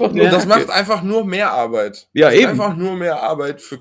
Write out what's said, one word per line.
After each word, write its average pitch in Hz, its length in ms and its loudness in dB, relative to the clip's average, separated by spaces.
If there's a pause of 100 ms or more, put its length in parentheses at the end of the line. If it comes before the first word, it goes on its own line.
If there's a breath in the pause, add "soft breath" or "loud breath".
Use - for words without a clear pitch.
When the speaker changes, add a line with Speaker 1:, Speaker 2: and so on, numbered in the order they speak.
Speaker 1:
einfach 226 140 0
nur. 170 100 4
Speaker 2:
Und 175 80 4
das 180 140 2
macht 214 240 2
einfach 196 320 -2
nur 214 220 -2
mehr 190 260 -2
Arbeit. 113 640 -4
Speaker 1:
Ja, 151 160 4
Speaker 2:
Das - 40 2
ist 180 80 6
Speaker 1:
eben. 262 120 4
Speaker 2:
einfach 208 220 -2
nur 185 200 -4
mehr 175 260 -4
Arbeit 143 400 -6
für - 200 -16